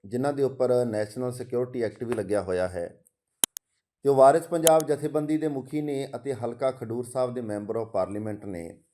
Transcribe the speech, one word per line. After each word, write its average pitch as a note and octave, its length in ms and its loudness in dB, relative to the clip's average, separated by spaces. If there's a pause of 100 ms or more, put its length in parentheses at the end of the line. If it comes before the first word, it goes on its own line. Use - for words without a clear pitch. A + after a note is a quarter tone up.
ਜਿਨ੍ਹਾਂ B2+ 280 -2
ਦੇ C#3 100 0
ਉੱਪਰ B2 420 2
ਨੈਸ਼ਨਲ A2+ 460 -2
ਸਿਕਿਉਰਿਟੀ B2 500 -4
ਐਕਟ G#2+ 220 -4
ਵੀ A#2 100 -4
ਲੱਗਿਆ G2+ 280 0
ਹੋਇਆ F#2 260 0
ਹੈ। F2 360 -8 (1000)
ਤੇ C#3 60 4
ਉਹ C#3 60 4
ਵਾਰਿਸ C#3+ 320 8
ਪੰਜਾਬ D#3+ 400 6
ਜਥੇਬੰਦੀ D3+ 500 -2
ਦੇ D#3 100 -2
ਮੁਖੀ C#3 340 -6
ਨੇ C#3 340 -4
ਅਤੇ B2+ 180 -6
ਹਲਕਾ A#2+ 380 -4
ਖਡੂਰ A#2+ 340 -6
ਸਾਹਿਬ B2 280 -2
ਦੇ B2 80 -6
member G#2 340 -6
of A2+ 100 -2
parliament G2+ 640 -4
ਨੇ। E2+ 360 -10 (100)